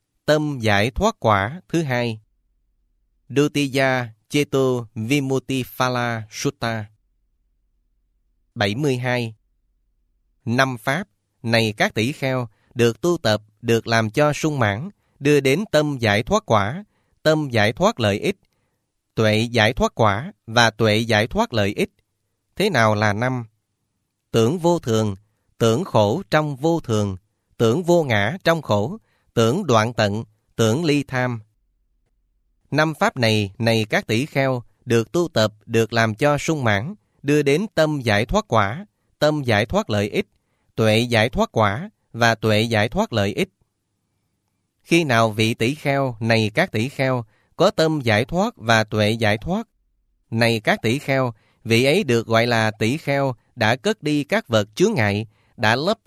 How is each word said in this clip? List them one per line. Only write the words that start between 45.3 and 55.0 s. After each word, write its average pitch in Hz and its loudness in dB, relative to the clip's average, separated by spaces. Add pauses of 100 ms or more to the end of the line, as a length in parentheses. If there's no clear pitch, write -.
vị 110 0
tỷ 123 -2
kheo, 139 -4
này 113 0
các 175 0
tỷ 113 -2
kheo, 131 -2 (300)
có 185 2
tâm 160 0
giải 117 2
thoát 196 -2
và 110 2
tuệ 107 0
giải 110 -2
thoát, 190 -6 (640)
này 117 0
các 185 -2
tỷ 123 0
kheo, 131 -2 (300)
vị 113 2
ấy 165 2
được 120 0
gọi 113 2
là 113 0
tỷ 113 -2
kheo 139 -2 (200)
đã 113 0
cất 208 -4
đi 147 0
các - -4
vật 107 0
chướng 214 2
ngại, 107 -2 (300)